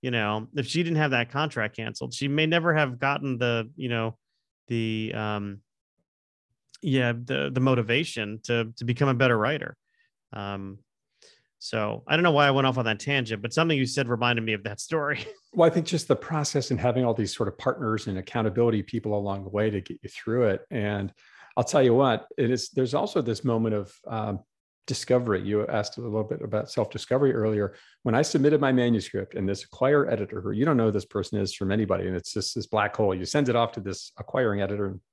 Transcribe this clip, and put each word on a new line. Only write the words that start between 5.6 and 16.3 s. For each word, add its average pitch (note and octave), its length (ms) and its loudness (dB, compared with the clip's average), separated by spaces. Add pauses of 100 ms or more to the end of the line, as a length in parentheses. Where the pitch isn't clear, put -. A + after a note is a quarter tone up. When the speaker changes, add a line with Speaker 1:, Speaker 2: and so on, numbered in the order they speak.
Speaker 1:
yeah, C3 320 2
the, C3 400 -2
the B2+ 80 0
motivation A#2 800 0
to, A#2 340 -2
to A#2+ 80 -8
become B2 240 2
a C3 40 2
better B2 240 4
writer. C3 400 -2 (560)
Um, G2 460 -8 (800)
so A2 480 -4
I D3 100 2
don't F3 60 4
know F3 80 6
why C#3+ 160 6
I C#3 40 6
went C3+ 160 4
off B2+ 100 2
on A#2+ 80 0
that G#2+ 140 0
tangent, A2+ 420 -2
but A2 120 -6
something E3 240 2
you C3 80 2
said B2+ 240 -2
reminded A#2+ 340 0
me A2 100 0
of G2+ 100 -4
that G#2 160 -8
story. D3 520 -4
<laughs> - 40 -18 (200)
Speaker 2:
Well, E3+ 140 8
I - 20 4
think E3 140 0
just E3 220 -4
the C3 80 6
process D3 560 -2